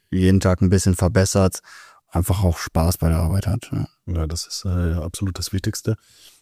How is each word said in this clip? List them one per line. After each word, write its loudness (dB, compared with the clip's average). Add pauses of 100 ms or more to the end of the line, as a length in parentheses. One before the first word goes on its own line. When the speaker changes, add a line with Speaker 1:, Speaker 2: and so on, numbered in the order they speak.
Speaker 1:
jeden 4
Tag 2
ein 4
bisschen 4
verbessert, 2 (480)
einfach 0
auch 2
Spaß -2
bei 0
der 2
Arbeit 0
hat, -4
ja. -2 (220)
Speaker 2:
Ja, -2
das -8
ist, -12
äh, 0
absolut -6
das -8
Wichtigste. -4 (440)